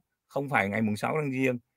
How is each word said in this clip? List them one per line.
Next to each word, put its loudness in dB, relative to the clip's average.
không -4
phải 2
ngày 0
mùng 0
sáu -2
tháng -2
Giêng, 0